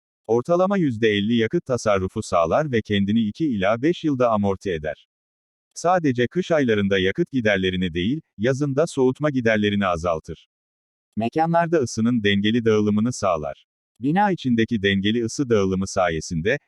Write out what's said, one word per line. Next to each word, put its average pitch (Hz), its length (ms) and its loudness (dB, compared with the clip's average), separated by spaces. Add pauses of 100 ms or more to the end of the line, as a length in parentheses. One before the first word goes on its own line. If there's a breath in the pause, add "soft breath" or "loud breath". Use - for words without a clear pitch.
(300)
Ortalama 175 480 2
yüzde 117 320 0
elli 104 260 0
yakıt 113 300 0
tasarrufu 107 580 -2
sağlar 95 480 0
ve 113 100 0
kendini 101 400 0
iki 107 240 -4
ila 110 360 0
beş 165 220 0
yılda 127 260 2
amorti 101 420 0
eder. 78 360 -6 (680)
Sadece 147 540 0
kış 175 240 -4
aylarında 104 480 2
yakıt 98 320 -2
giderlerini 92 600 0
değil, 110 280 -2 (160)
yazın 135 380 -2
da 160 120 2
soğutma 135 420 0
giderlerini 104 580 0
azaltır. 82 600 -4 (680)
Mekanlarda 165 640 0
ısının 117 460 0
dengeli 104 420 0
dağılımını 107 480 2
sağlar. 78 520 -4 (340)
Bina 185 320 0
içindeki 117 520 0
dengeli 101 420 0
ısı 123 240 -4
dağılımı 95 380 2
sayesinde, 87 800 -2